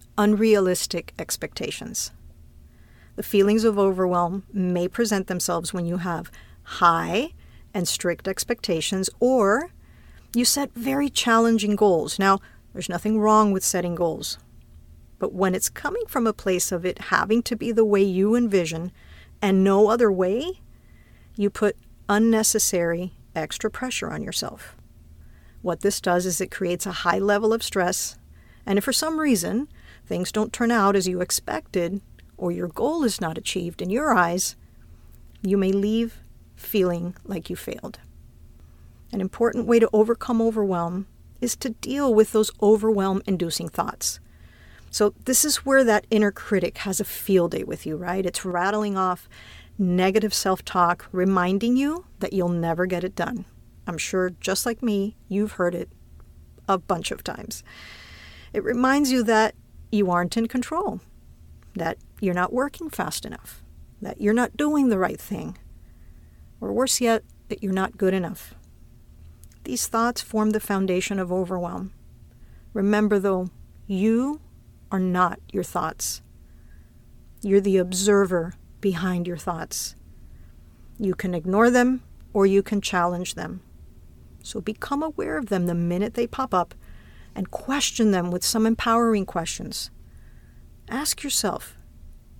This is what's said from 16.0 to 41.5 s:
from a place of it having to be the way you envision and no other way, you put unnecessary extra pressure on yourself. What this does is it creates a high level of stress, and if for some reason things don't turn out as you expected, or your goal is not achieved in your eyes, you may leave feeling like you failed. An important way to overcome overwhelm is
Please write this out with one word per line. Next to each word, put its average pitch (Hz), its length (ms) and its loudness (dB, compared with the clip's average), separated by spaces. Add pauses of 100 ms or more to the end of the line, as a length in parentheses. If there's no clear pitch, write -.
from 240 200 0
a 214 60 2
place 185 400 -2
of 175 120 -2
it 185 140 -4
having 202 460 0
to 240 120 -4
be 233 140 -4
the 226 140 4
way 202 180 4
you 196 320 2
envision 180 580 0 (480)
and 190 220 4
no 196 260 6
other 226 220 4
way, 196 500 0 (760)
you 202 120 2
put 208 280 0 (320)
unnecessary 202 1080 2 (200)
extra - 360 -4
pressure 240 400 -6
on 156 120 -8
yourself. - 540 -8 (880)
What 175 180 -4
this 202 200 0
does 180 260 2
is 175 140 -2
it 185 100 -6
creates 180 340 -4
a 185 80 -6
high 175 260 0
level 208 360 2
of 226 80 -2
stress, - 560 -2 (480)
and 196 120 2
if 196 60 2
for 269 80 0
some 311 260 -2
reason 233 500 0 (360)
things 180 280 -4
don't 220 200 -2
turn 233 180 0
out 202 260 4
as 185 120 0
you 180 120 -2
expected, 190 800 -2 (340)
or 180 140 -4
your 175 180 -4
goal 294 360 -2
is 214 160 0
not 165 180 -6
achieved 175 420 -6
in 180 80 -6
your 269 240 0
eyes, 180 440 2 (880)
you 202 140 2
may 190 160 2
leave 214 460 0 (380)
feeling 180 580 0 (100)
like 175 240 -8
you 175 80 -8
failed. - 440 -12 (1120)
An 196 80 -4
important 233 460 -2
way 233 120 6
to 220 140 6
overcome 226 500 2
overwhelm 190 640 -2 (340)
is 247 160 -4